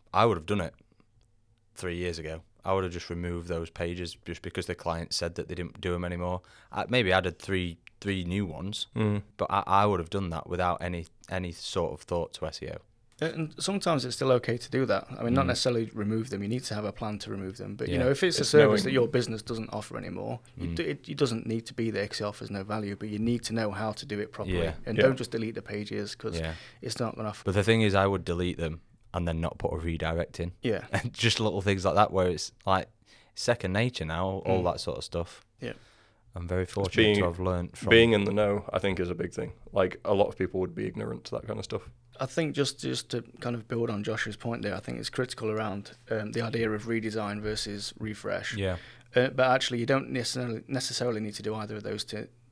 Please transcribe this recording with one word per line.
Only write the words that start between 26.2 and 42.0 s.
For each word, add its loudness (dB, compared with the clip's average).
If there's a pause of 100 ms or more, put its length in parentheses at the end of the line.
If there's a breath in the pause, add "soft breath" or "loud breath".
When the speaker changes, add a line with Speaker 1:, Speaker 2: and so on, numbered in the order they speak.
Speaker 1:
Yeah. -2 (280 loud breath)
Speaker 3:
it's -6
not -2
gonna -4
offer. -12
Speaker 1:
But 2
the 6
thing 6
is, 6
I 6
would 2
delete 0
them -4 (320)
and 0
then 0
not -2
put 0
a -2
redirect -2
in. -4 (120)
Speaker 3:
Yeah. 0
Speaker 1:
<laughs> -12
And -2
just 4
little 2
things 2
like 4
that 6
where 4
it's, -2 (140)
like, 2 (460 soft breath)
second 2
nature 0
now, -2
all 4
Speaker 3:
Mm. 4
Speaker 1:
that -4
sort -4
of -8
stuff. -6 (160)
Speaker 3:
Yeah. -6 (640 soft breath)
Speaker 1:
I'm -6
very 0
Speaker 2:
It's -6
Speaker 1:
fortunate 4
Speaker 2:
being, 8
Speaker 1:
to 4
have -2
learned -2
from 2
Speaker 2:
being 10
in 6
the 0
know, 2
I 2
think, 0
is -2
a -2
big -4
thing. -6 (180)
Like, 2
a 2
lot 4
of -10
people -2
would -2
be -4
ignorant -6
to -8
that -6
kind -6
of -6
stuff. -6 (360)